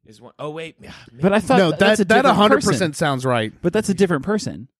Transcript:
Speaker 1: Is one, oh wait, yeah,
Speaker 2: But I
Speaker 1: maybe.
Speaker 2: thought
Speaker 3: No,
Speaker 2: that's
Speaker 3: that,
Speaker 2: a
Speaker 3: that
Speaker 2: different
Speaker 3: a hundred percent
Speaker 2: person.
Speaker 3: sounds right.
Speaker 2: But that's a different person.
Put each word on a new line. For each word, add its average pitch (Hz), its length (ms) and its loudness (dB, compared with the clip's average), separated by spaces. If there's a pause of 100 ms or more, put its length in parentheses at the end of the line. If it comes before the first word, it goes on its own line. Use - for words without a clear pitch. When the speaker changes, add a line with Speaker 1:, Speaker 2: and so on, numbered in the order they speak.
Speaker 1:
Is 107 160 -20
one, 120 180 -20
oh 151 120 -12
wait, 160 280 -16
yeah, - 140 -20 (180)
Speaker 2:
But 151 220 0
I 208 60 2
Speaker 1:
maybe. 196 80 -6
Speaker 2:
thought 262 100 4
Speaker 3:
No, 185 140 4
Speaker 2:
that's - 80 -6
Speaker 3:
that, 208 200 2
Speaker 2:
a 208 60 2
Speaker 3:
that 190 100 4
Speaker 2:
different 262 120 4
Speaker 3:
a 247 80 4
hundred 208 280 4
percent - 160 0
Speaker 2:
person. 165 140 -2
Speaker 3:
sounds 135 320 -4
right. 117 260 0 (100)
Speaker 2:
But 165 120 -2
that's 220 160 -2
a 202 40 -2
different 170 300 0
person. 131 460 -8 (100)